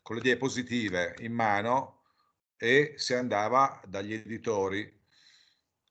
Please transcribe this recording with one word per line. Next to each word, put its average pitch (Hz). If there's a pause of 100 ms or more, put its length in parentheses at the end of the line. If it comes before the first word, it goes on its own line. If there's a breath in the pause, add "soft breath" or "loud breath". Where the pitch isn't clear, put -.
con 110
le 117
diapositive 117
in 117
mano, 117 (540)
e 143
si -
andava 123
dagli 98
editori, 107 (920 soft breath)